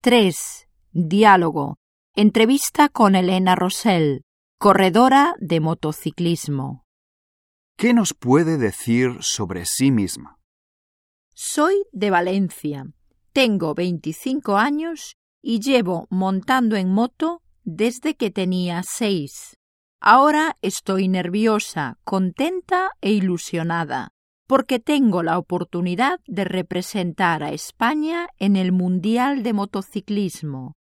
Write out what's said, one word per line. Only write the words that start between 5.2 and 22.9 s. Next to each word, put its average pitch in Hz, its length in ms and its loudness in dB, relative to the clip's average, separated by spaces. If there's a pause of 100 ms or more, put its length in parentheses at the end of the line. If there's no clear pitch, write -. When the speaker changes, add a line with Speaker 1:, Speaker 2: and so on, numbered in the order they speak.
Speaker 1:
de 165 200 -2
motociclismo. 156 1300 -4 (920)
Speaker 2:
¿Qué 240 180 2
nos 220 200 2
puede 156 440 2
decir 120 600 0
sobre 90 460 -6
sí 135 260 0
misma? 98 480 -4 (920)
Speaker 1:
Soy 381 580 0
de 196 180 -2
Valencia. 175 760 -2 (460)
Tengo 196 420 0
veinticinco 180 800 -4
años 294 600 -4 (240)
y 226 180 -2
llevo 190 500 0
montando 190 680 0
en 185 120 -2
moto 247 520 -2 (240)
desde 240 500 -4
que 208 160 -4
tenía 180 520 -4
seis. - 760 -6 (420)
Ahora 294 640 4
estoy 190 480 -2
nerviosa, 185 960 -2
contenta 349 840 -2 (100)